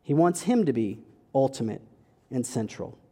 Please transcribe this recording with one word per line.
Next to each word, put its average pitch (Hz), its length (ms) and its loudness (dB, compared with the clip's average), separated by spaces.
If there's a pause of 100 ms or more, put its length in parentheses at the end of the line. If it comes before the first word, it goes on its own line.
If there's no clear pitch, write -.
He 143 120 -2
wants 175 280 4
him 226 240 2
to 135 80 2
be 107 260 -2 (340)
ultimate 127 480 0 (480)
and 127 160 -4
central. - 520 -6 (140)